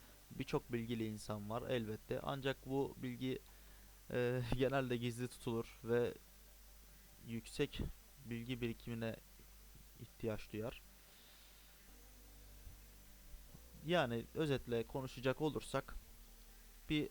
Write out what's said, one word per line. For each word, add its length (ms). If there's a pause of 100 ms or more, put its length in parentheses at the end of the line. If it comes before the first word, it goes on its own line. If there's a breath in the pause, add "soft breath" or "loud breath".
(300 loud breath)
Birçok 420
bilgili 340
insan 440
var 120
elbette. 600
Ancak 440
bu 300
bilgi, 420 (720 loud breath)
e, 380
<laughs> 80
genelde 400
gizli 320
tutulur 560
ve 300 (1120)
yüksek 540 (440)
bilgi 360
birikimine 560 (840)
ihtiyaç 520
duyar. 300 (3000 loud breath)
Yani 380 (100)
özetle 520
konuşacak 540
olursak, 560 (960)
bir 200